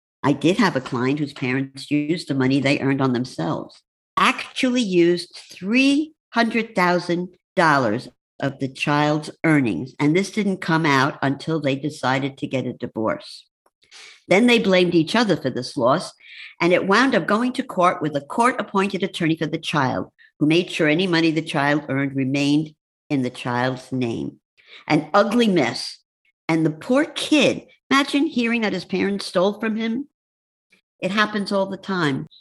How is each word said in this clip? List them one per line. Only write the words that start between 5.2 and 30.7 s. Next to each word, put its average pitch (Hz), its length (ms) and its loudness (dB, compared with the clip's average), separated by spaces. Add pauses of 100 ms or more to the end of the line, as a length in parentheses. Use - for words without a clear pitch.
three 269 640 0 (200)
hundred 226 420 0
thousand 175 540 0 (260)
dollars 135 540 2 (300)
of 135 200 -6
the 135 100 -4
child's 151 600 -2 (140)
earnings. 131 560 0
And 151 160 2
this 196 160 0
didn't 190 300 -2
come 160 240 0
out 139 360 2
until 139 380 -2
they 139 160 -2
decided 135 640 -4
to 143 100 -8
get 131 180 -4
a 127 60 -6
divorce. - 760 -8 (840)
Then 202 180 4
they 233 120 6
blamed 180 360 4
each 160 220 2
other 208 180 4
for 135 140 -4
this 120 260 -8
loss, 135 380 2 (480)
and 170 100 2
it 175 160 2
wound 233 260 4
up 170 140 0
going 233 260 0
to 254 100 -6
court 180 380 0
with 151 140 -4
a 139 60 -2
court-appointed 202 840 -2
attorney 160 320 0
for 156 120 -4
the 147 100 -4
child, 127 540 -2 (280)
who 151 60 2
made 170 260 2
sure 160 160 0
any 170 200 2
money 165 240 2
the 160 100 -2
child 147 480 0
earned 135 260 -2
remained 143 580 0 (360)
in 135 140 0
the 123 60 -2
child's 127 640 -4
name. 117 480 -4 (480)
An 151 260 0
ugly 220 360 4
mess. 143 480 -2 (500)
And 160 180 2
the 156 60 2
poor 254 340 0
kid, 226 600 2 (240)
imagine 277 340 2
hearing 233 360 -2
that 202 120 -2
his 185 100 -6
parents 190 420 -2
stole 202 340 0
from 220 160 -4
him. 226 320 -4 (920)